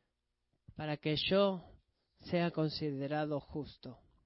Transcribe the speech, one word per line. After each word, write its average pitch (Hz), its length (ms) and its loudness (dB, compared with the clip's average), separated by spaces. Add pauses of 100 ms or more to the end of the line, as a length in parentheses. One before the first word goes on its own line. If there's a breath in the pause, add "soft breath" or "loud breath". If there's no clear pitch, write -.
(760)
para 151 220 -4
que 151 180 0
yo 190 480 4 (680)
sea 175 220 2
considerado 151 880 0
justo. - 580 -10 (280)